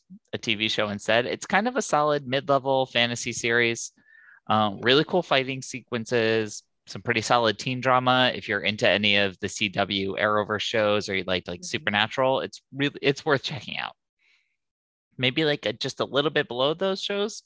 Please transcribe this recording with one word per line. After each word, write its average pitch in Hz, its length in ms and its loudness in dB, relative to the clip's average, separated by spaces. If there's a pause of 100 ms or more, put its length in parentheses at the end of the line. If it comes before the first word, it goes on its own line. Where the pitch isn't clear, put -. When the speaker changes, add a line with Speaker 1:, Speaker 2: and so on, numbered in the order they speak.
(320)
Speaker 1:
a 110 60 -4
T 110 180 0
V 107 120 0
show 107 200 0
instead. 107 380 2
It's 92 200 -6
kind 208 220 2
of 254 80 -4
a - 60 0
solid 147 440 0
mid-level 135 600 0
fantasy 120 460 0
series. 117 600 0 (560)
Um, 107 340 0
really 131 220 6
cool - 180 0
fighting 135 400 -2
sequences, 113 1000 -2 (240)
some 107 140 -12
pretty 117 180 0
solid 113 380 2
teen 127 220 -4
drama. 127 540 4
If - 140 -10
you're 101 140 -2
into 107 260 2
any 101 280 4
of 101 220 0
the 101 100 -4
C 107 200 -2
W 98 480 -2
Arrowverse 107 460 0
shows 104 460 0
or 98 60 -2
you 92 120 -2
like, 92 200 -2
like, 90 140 -8
Speaker 2:
Mm-hmm. 92 60 -12
Speaker 1:
Supernatural, 117 720 0
it's - 220 -8 (120)
really, 139 260 -2
it's 139 240 0
worth 143 200 2
checking - 340 -10
out. - 140 -8 (1300)
Maybe, 131 260 0
like, 147 220 0
a, 107 60 0
just - 280 -6
a 113 40 0
little 143 280 0
bit 147 160 0
below 139 260 0
those 190 260 -4
shows, 202 460 -4